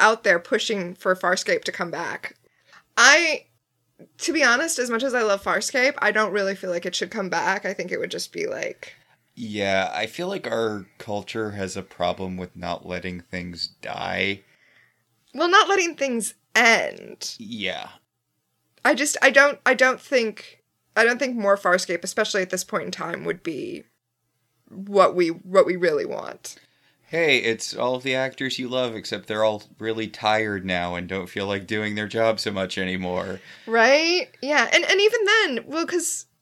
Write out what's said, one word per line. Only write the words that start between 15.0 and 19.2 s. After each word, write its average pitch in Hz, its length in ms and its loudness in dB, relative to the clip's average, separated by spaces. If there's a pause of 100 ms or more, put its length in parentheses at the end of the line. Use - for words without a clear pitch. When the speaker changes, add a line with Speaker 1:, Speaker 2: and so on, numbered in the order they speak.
Speaker 1:
Well, 320 160 0
not 381 200 6
letting 359 260 2
things 254 400 -4 (220)
end. 151 800 0
Speaker 2:
Yeah. 98 500 -6 (960)
Speaker 1:
I 285 100 6
just, 285 280 -2